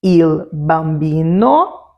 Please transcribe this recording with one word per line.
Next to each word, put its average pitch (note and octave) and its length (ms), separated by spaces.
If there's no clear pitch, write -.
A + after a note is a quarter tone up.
Il E3 480
bambino D#3+ 1500